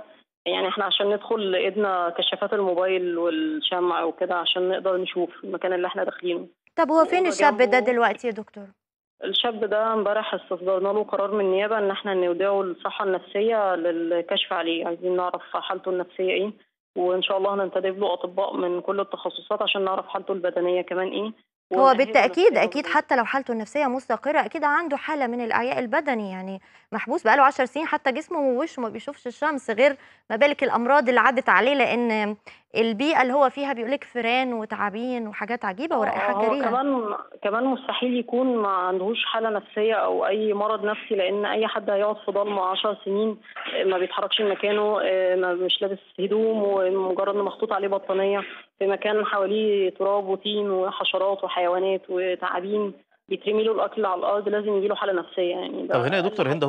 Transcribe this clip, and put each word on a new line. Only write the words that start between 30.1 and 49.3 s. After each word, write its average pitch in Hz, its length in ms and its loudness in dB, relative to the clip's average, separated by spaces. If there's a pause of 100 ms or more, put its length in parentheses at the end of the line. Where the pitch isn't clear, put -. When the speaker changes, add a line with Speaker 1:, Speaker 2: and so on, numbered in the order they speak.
Speaker 2:
ما 226 60 -2
بالك 277 280 4
الأمراض 240 460 4
اللي 247 100 6
عدت 240 300 4
عليه، 214 240 6
لأن 226 600 2 (420)
البيئة 226 440 2
اللي 254 120 2
هو 277 160 6
فيها 277 240 -4
بيقولك 240 300 -4
فيران 247 500 -2
وتعابين 214 760 -4
وحاجات 214 380 -6
عجيبة 254 300 -4
Speaker 1:
آه، 240 40 2
Speaker 2:
ورائحة 202 340 0
Speaker 1:
آه، - 20 -4
هو 220 140 2
Speaker 2:
كريهة. 262 200 0
Speaker 1:
كمان، 247 460 0 (280)
كمان 214 200 0
مستحيل 247 560 -2
يكون 240 380 0
ما 208 120 0
عندهوش 190 560 0
حالة 226 240 -2
نفسية 214 440 -2
أو 185 340 0
أي 214 260 0
مرض 208 320 -2
نفسي، 214 300 -2
لأن 196 300 0
أي 214 220 0
حد 208 220 -4
هيقعد 208 360 0
في 202 60 -2
ضلمة 202 300 0
عشر 190 440 -2
سنين 208 320 0 (480)
ما 190 120 2
بيتحركش 196 440 -2
من 208 80 2
مكانه، 208 540 0
آه، 185 320 2
ما، 185 180 2
مش 180 280 0
لابس 196 160 -2 (220)
هدوم، 214 440 2
ومجرد 196 720 2
إنه 208 80 0
محطوط 214 300 -4
عليه 196 140 0
بطانية 196 560 0 (360)
في 196 80 0
مكان 208 380 0
حواليه 202 640 2